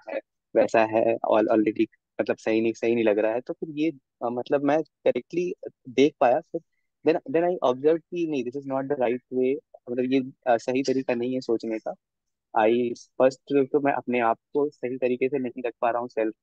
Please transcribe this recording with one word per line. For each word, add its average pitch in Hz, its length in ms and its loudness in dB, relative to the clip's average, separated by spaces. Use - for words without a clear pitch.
है, 110 120 -8
वैसा 110 280 4
है, 113 400 2
और 110 200 2
already 110 420 2
मतलब 110 160 -2
सही 113 240 -2
नहीं, 113 120 0
सही 117 220 -2
नहीं 117 100 2
लग 107 140 2
रहा 110 140 2
है। 120 80 -4
तो 170 120 -8
फिर 165 180 -12
ये, 151 200 -2
अ, - 380 -10
मतलब 123 360 -2
मैं 147 180 2
करेक्टली 165 720 -4
देख 131 320 4
पाया। 131 200 4
फिर 165 200 -8
then, 160 140 2
then 170 200 2
I 180 80 -2
observed 151 280 2
कि 175 260 -6
नहीं, 143 180 -2
this 123 120 -8
is 139 160 -10
not 135 100 -2
the 139 140 -4
right 127 420 -2
way, 127 180 2
मतलब 127 220 -2
ये, 135 80 4
अ, 120 100 4
सही 127 260 -2
तरीका 131 320 -2
नहीं 120 200 -4
है 131 60 -4
सोचने 113 380 -4
का। - 160 -10
I 110 100 4
first - 460 0
तो 139 280 2
मैं 139 120 0
अपने 123 280 -2
आप 113 180 2
को 147 180 0
सही 127 260 -8
तरीके 127 320 0
से 139 100 -4
नहीं 127 280 -8
रख 113 140 -6
पा 117 100 0
रहा 120 100 -2
हूँ 123 80 -6
सेल्फ 110 340 -2